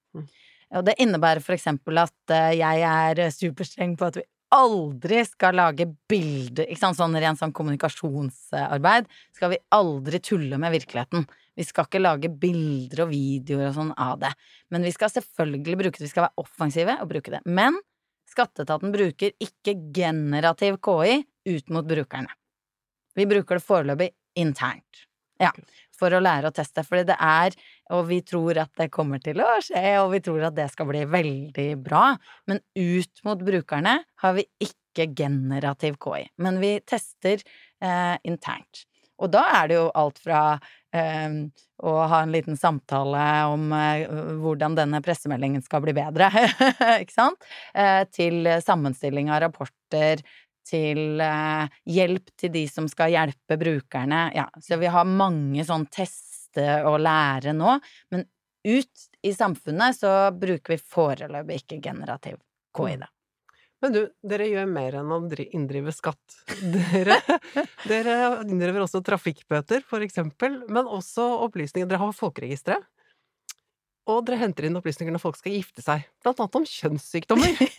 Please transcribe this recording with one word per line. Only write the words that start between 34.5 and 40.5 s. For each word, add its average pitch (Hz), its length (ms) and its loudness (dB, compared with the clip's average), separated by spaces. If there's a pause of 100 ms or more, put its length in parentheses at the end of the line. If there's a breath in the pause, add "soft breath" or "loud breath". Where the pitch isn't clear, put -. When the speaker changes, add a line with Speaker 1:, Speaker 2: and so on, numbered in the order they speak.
Speaker 2:
ikke - 540 -4
generativ 143 840 -2
K - 160 -6
I. 69 200 -10
Men 185 240 -2
vi 202 200 0
tester, - 600 -2 (400 soft breath)
eh, 180 420 -2
internt. - 600 -10 (340)
Og 185 120 -2
da 220 120 6 (180)
er 156 60 2
det 165 80 4
jo 165 180 2
alt 151 240 0
fra, 151 420 2 (300 loud breath)